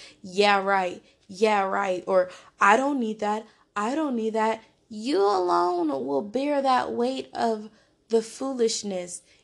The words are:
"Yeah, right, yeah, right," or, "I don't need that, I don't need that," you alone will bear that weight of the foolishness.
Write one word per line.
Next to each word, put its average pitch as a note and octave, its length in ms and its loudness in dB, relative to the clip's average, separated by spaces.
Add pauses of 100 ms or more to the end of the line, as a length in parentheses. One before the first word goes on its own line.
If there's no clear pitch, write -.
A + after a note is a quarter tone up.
(220)
"Yeah, G3 400 4
right, F#3+ 400 0 (240)
yeah, G3+ 360 2
right," G3 440 -2
or, F#3 220 4 (320)
"I G3+ 160 8
don't C#4 240 0
need A3 200 -4
that, G#3+ 260 -4 (280)
I G#3+ 200 -4
don't D4 200 -2
need A3 200 -2
that," A3 280 0 (280)
you B3 320 -2
alone F4+ 640 2 (160)
will C#4 160 0
bear C4+ 400 -2
that B3+ 320 0
weight C4 400 -4
of A3 380 -4 (400)
the A3+ 100 2
foolishness. A3 1040 -4 (220)